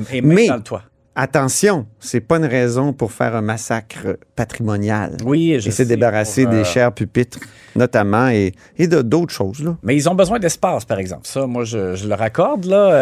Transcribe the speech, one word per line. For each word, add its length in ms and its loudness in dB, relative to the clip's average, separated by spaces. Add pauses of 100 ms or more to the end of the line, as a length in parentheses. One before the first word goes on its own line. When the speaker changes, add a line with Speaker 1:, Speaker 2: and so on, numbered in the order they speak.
(120)
Speaker 1:
Et 100 -2
même 140 6
Speaker 2:
Mais 120 6
Speaker 1:
dans 80 2
le 80 -8
toit. 200 -10 (320)
Speaker 2:
attention, 720 0 (120)
c'est 220 -4
pas 160 0
une 80 0
raison 480 0
pour 180 -4
faire 240 -2
un 60 -2
massacre 760 -6 (180)
patrimonial. 880 -4
Speaker 1:
Oui, 340 2
je 80 -4
Speaker 2:
Et 40 -2
se 60 -4
Speaker 1:
sais, 80 2
Speaker 2:
débarrasser 580 2
Speaker 1:
pour, 100 2
Speaker 2:
des 60 4
Speaker 1:
euh, 40 2
Speaker 2:
chers 300 2
pupitres, 460 -4 (360)
notamment, 540 2
et, 240 2 (240)
et 100 2
de, 140 2
d'autres 320 0
choses, 300 -6
là. 200 -4
Speaker 1:
Mais 120 0
ils 140 2
ont 60 0
besoin 240 2
d'espace, 460 -2
par 140 -4
exemple. 280 -8
Ça, 200 -4
moi, 160 -4
je, 320 -4
je 120 -8
leur 140 -2
accorde, 440 0
là. 260 4 (100)